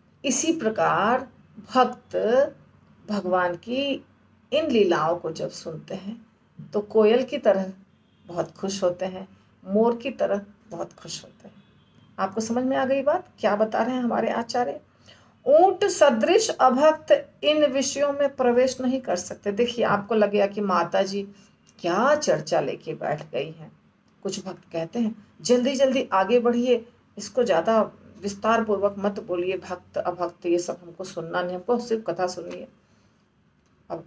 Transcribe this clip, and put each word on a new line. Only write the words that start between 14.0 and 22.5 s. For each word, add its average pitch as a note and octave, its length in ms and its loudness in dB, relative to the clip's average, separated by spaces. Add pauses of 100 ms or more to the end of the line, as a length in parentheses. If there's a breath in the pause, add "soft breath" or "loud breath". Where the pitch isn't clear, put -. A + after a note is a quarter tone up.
हमारे A3+ 280 -2
आचार्य? A#3+ 520 -4 (680 soft breath)
"ऊंट F4+ 380 6
सदृश D4 640 4
अभक्त C#4+ 800 4 (140)
इन D4+ 220 4
विषयों C#4 480 0
में C#4 220 -2
प्रवेश B3+ 460 2
नहीं B3+ 200 -2
कर - 140 -4
सकते।" - 360 -6
देखिए, A#3 340 -2
आपको G#3 300 -2
लगेगा G3+ 320 2
कि G3+ 140 -6
माता F#3 420 0
जी G3 200 -6 (560 soft breath)
क्या A3 360 2
चर्चा D#3+ 440 0